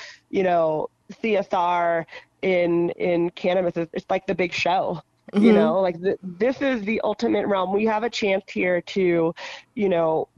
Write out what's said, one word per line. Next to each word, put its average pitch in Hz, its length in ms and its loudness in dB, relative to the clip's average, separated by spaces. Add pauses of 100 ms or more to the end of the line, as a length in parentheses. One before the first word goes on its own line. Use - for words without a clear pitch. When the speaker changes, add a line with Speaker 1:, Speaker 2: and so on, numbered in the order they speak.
(300)
Speaker 1:
you 196 120 0
know, 165 480 0 (300)
C 214 160 0
S 196 160 -2
R 175 540 0 (360)
in, 175 480 2
in 175 400 0
cannabis, 180 460 -2
it's, 170 180 -6
it's - 160 -8
like 190 160 -2
the 190 80 -2
big 175 180 -2
show. 175 500 -2 (320)
You 202 60 4
Speaker 2:
Mm-hmm. 220 160 8
Speaker 1:
know, 196 260 4
like, 175 200 -2
th-, 190 200 0
this 196 400 -2
is 262 180 0
the 208 240 -2
ultimate 214 420 0
realm. 190 280 0
We 208 100 2
have 214 180 0
a 240 60 -2
chance 202 400 0
here 180 320 0
to, 170 540 0 (400)
you 202 160 0
know, 160 360 0 (120)